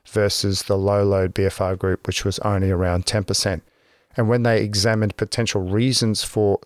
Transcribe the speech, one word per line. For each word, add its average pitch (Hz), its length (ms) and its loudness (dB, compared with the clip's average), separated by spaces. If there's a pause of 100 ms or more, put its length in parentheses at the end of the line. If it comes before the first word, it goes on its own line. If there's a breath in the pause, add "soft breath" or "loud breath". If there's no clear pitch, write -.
versus 101 600 0
the 101 120 0
low 101 280 2
load 95 280 2
B 98 120 0
F 95 160 -2
R 95 140 0
group, 92 320 -2
which - 200 -4
was 95 140 -2
only 98 300 0
around 90 360 0
ten 104 180 -2
percent. 95 380 -2 (520 soft breath)
And 113 140 0
when 120 140 2
they 113 200 2
examined 107 540 0
potential 107 460 -2
reasons 110 600 0
for 104 440 0